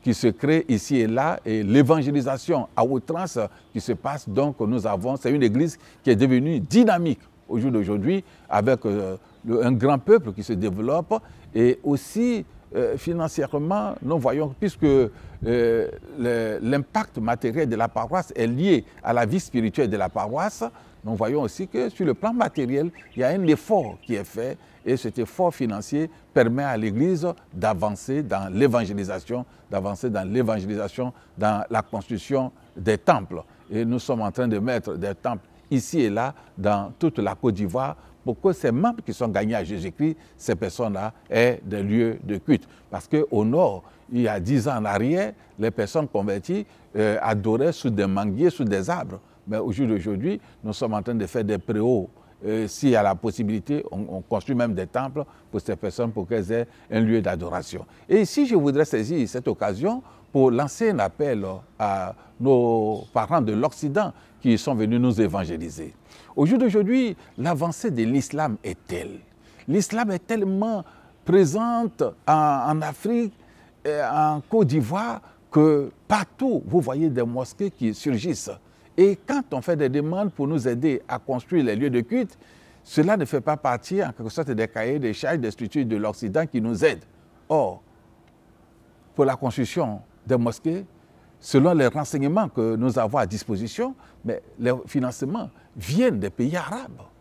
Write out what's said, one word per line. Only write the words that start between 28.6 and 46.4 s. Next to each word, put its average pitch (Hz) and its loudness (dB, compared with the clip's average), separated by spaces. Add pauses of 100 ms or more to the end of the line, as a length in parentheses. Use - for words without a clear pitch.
d'avancer 101 -4
dans 95 -4
l'évangélisation, 107 -2 (240)
dans 107 0
la 110 0
construction 123 -4 (260)
des 101 0
temples. 90 0 (280)
Et 107 -2
nous 117 0
sommes 117 -2
en 101 -2
train 123 0
de 107 0
mettre 107 -2
des 95 -6
temples 120 -6 (240)
ici 139 0
et 110 4
là 120 -2 (220)
dans 101 0
toute 165 0
la 98 -2
Côte 117 0
d'Ivoire 104 -4 (280)
pour 120 -4
que 190 2
ces 127 0
membres 226 0
qui - -8
sont 120 -4
gagnés 104 0
à 107 -2
Jésus-Christ, 107 -4 (200)
ces 110 -2
personnes-là 101 -4 (180)
aient 120 4
des 104 -6
lieux 110 0
de 101 -4
culte. 151 2 (240)
Parce - -10
qu'au 143 0
nord, 117 2 (260)
il 123 0
y 117 2
a 104 -2
dix 117 0
ans 127 -2
en 107 -4
arrière, 147 0 (240)
les 110 -2
personnes 123 -2
converties, 101 -4 (300)